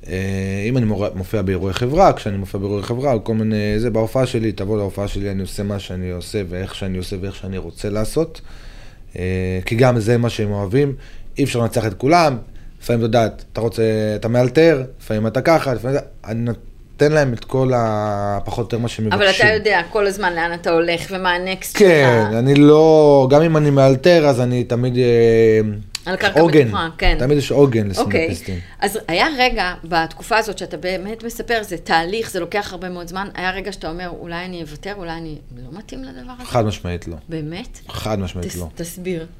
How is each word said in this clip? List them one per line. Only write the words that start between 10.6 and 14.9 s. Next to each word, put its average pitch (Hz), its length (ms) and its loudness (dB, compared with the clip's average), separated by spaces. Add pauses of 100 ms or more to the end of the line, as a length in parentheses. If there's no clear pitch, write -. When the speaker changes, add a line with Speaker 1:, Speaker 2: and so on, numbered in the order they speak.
Speaker 1:
אי 143 60 0
אפשר 127 160 -2
לנצח 113 280 0
את 101 60 -4
כולם. 147 440 2 (440)
לפעמים, 120 180 0
אתה 117 60 0
יודעת, 113 380 0 (100)
אתה 113 80 -4
רוצה, 113 220 -2 (320)
אתה 107 120 -6
מאלתר, 131 560 4 (180)